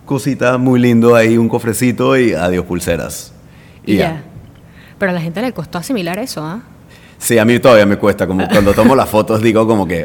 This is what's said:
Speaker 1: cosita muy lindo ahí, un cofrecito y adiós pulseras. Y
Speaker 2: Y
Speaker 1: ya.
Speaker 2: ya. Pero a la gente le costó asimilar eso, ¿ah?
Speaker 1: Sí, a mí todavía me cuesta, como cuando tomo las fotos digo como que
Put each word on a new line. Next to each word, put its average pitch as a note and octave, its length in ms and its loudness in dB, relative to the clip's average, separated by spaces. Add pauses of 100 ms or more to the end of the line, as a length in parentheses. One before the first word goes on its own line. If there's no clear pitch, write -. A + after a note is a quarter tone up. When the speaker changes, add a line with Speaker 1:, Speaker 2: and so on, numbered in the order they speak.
Speaker 1:
cosita B2+ 540 -2
muy B2+ 220 2
lindo A#2+ 340 4
ahí, A2+ 240 4
un A#2 100 0
cofrecito A#2+ 720 -2
y A#2 160 0
adiós F2+ 320 -2
pulseras. F2 680 -8 (540)
Y F#3+ 80 0
Speaker 2:
Y - 40 2
Speaker 1:
ya. F3+ 60 0
Speaker 2:
ya. D#3+ 180 -6 (760)
Pero G3 120 -4
a F3+ 40 -4
la F3 60 -4
gente E3 200 -8
le B3 120 -4
costó E3+ 260 -10
asimilar F3+ 400 -6
eso, A3+ 260 -10
¿ah? F3 160 -10 (580)
Speaker 1:
Sí, A#2 200 0
a G#2+ 80 2
mí A#2+ 120 2
todavía A2 280 6
me G2+ 100 0
cuesta, G2 300 0
como F#2 220 -2
cuando G2+ 260 2
tomo A#2 200 4
las A#2+ 140 2
fotos G#2+ 320 0
digo A2 260 2
como G#2+ 200 0
que E2 180 -4